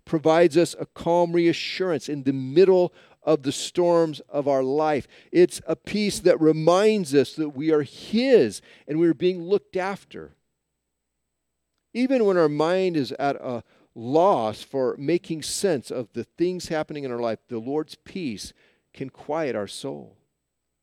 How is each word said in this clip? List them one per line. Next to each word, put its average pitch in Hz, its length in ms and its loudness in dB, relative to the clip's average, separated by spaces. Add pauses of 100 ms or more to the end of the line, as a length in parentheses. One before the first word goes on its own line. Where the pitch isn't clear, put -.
provides 160 500 2
us 165 240 2
a - 60 -10
calm 175 460 -2
reassurance 170 760 -2
in 147 140 -6
the 135 100 -2
middle 170 600 4 (280)
of 147 200 0
the 135 100 -4
storms 170 680 0
of 143 280 -6
our 135 140 2
life. 151 440 -2 (240)
It's 175 360 4
a 165 100 -4
peace 208 440 -4
that 170 200 4
reminds 165 760 2
us 135 200 2
that 156 160 -6
we 147 200 -4
are 151 120 2
his 208 800 2 (260)
and 151 100 -4
we 170 80 4
are 165 60 4
being 175 300 -2
looked 185 340 -4
after. 175 580 -10 (1600)
Even 254 300 2
when 190 140 4
our 160 100 6
mind 170 480 0
is 127 160 -2
at 139 240 -4
a 120 260 -8 (320)
loss 127 680 0
for 127 340 -4
making 156 460 -4
sense - 480 -4
of 120 240 -8
the 117 100 -8
things 180 440 -4
happening 156 360 -6
in 127 80 -8
our 120 80 -6
life, 113 180 -4 (100)
the 120 100 -8
Lord's 143 380 -6
peace - 580 -10 (400)
can 135 160 -12
quiet 147 440 -6
our 104 140 -6
soul. - 480 -14 (680)